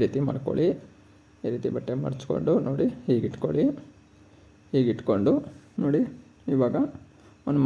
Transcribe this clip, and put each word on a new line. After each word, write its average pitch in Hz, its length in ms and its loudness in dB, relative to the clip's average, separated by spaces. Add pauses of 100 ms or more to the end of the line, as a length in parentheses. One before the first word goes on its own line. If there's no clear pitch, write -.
ರೀತಿ 135 160 0 (100)
ಮಾಡ್ಕೊಳ್ಳಿ, - 360 0 (800)
ಈ 117 80 -2
ರೀತಿ 117 220 -4
ಬಟ್ಟೆ 123 180 -6 (100)
ಮಡ್ಚ್ಕೊಂಡು 147 500 -2 (140)
ನೋಡಿ, 139 200 -2 (200)
ಹೀಗೆ 123 220 2
ಇಟ್ಕೊಳ್ಳಿ. 151 360 0 (1080)
ಹೀಗೆ 127 200 4
ಇಟ್ಕೊಂಡು 110 400 2 (500)
ನೋಡಿ, 147 180 2 (540)
ಇವಾಗ - 200 4 (760)
ಒಂದು 143 160 2